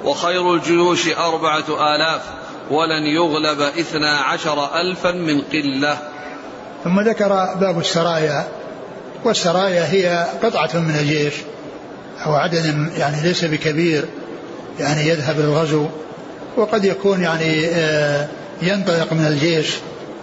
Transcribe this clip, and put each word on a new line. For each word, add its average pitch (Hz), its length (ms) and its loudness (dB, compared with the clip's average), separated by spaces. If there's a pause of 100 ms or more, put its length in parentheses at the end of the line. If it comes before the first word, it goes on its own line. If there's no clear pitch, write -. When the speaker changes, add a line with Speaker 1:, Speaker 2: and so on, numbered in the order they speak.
Speaker 1:
وخير 175 500 2
الجيوش 170 540 4
أربعة 156 600 0
آلاف، 151 540 2 (480)
ولن 156 360 2
يغلب 151 540 2
اثنا 151 580 0
عشر 151 640 0
ألفا 180 300 0
من 160 300 0
قلة." 143 580 0 (880)
Speaker 2:
ثم 185 160 4
ذكر 202 600 2
باب 185 180 2
السرايا، 160 720 0 (760)
والسرايا 175 680 2
هي 175 340 2 (160)
قطعة 190 320 2
من 160 260 2
الجيش 147 340 2 (920)
أو 156 80 2
عدد 160 640 2
يعني 147 260 0
ليس 170 220 0
بكبير، 156 600 2 (760)
يعني 151 280 0
يذهب 151 320 0
للغزو، 151 460 2 (680)
وقد 214 280 2
يكون 190 380 2
يعني، 160 440 2
آه، 151 600 2 (340)
ينطلق 175 500 2
من 160 140 2
الجيش 151 480 2 (480)